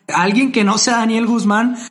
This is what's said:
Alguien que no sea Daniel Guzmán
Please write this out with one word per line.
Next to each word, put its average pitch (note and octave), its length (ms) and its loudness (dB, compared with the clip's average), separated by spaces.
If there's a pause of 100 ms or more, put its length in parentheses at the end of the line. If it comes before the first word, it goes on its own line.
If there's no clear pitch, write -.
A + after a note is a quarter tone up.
Alguien G#3 440 0
que A3 100 0
no G3+ 140 2
sea A#3 220 0
Daniel A3+ 280 0
Guzmán A3+ 500 0 (140)